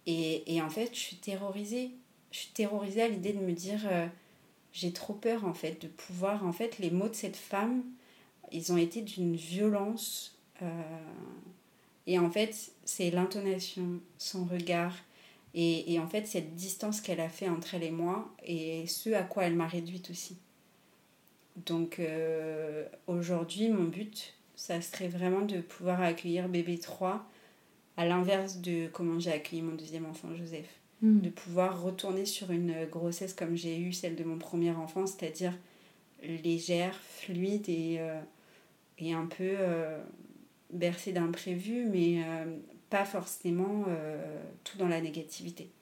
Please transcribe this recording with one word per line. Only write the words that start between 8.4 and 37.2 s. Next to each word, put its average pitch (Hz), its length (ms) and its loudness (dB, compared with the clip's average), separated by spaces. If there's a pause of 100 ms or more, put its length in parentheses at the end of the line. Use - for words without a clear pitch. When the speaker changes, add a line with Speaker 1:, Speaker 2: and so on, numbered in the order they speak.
Speaker 1:
ils 165 200 0
ont 175 40 6
été 170 240 4
d'une 180 340 0
violence, 202 1040 0 (260)
euh, 175 40 -4 (1400)
et 180 120 6
en 175 120 6
fait, 214 420 0 (120)
c'est 175 260 2
l'intonation, 185 880 2 (180)
son - 260 -2
regard, 175 500 2 (600)
et, 170 400 4
et 170 40 4
en 165 80 0
fait, 214 200 0
cette 160 280 -2
distance 190 460 -4
qu'elle 165 200 -2
a 165 100 0
fait 190 180 -4
entre 170 260 -2
elle 175 100 -2
et 160 60 -2
moi, 175 380 0 (160)
et 160 420 -4
ce - 280 -2
à 196 80 4
quoi 185 220 0
elle 170 120 4
m'a 165 100 4
réduite 175 440 -4
aussi. 175 260 -10 (1300)
Donc, 165 340 0
euh, 156 840 -2 (220)
aujourd'hui, 175 640 2
mon 190 140 6
but, 180 500 -4 (220)
ça 170 260 -2
serait 180 260 -4
vraiment 180 320 4
de 202 200 2
pouvoir 180 420 0
accueillir 175 460 2
bébé 175 300 2
trois, 190 480 -2 (720)
à 170 100 2
l'inverse 185 520 4
de 170 340 0
comment 170 260 0
j'ai 170 140 2
accueilli 165 300 -2
mon 165 120 -2
deuxième 160 300 -8
enfant, 160 320 -8
Joseph. 165 320 -8 (320)
Speaker 2:
Mm. 214 200 10
Speaker 1:
De 175 100 2
pouvoir 180 520 0
retourner 190 440 -2
sur 196 240 -4
une 170 360 0
grossesse 170 460 -2
comme 170 240 -2
j'ai 165 220 -2
eu 175 140 0
celle 175 240 -4
de 165 80 -2
mon 165 140 -2
premier 170 340 2
enfant, 165 340 -2
c'est-à-dire 180 480 -2 (680)
légère, 170 720 2
fluide 196 720 -2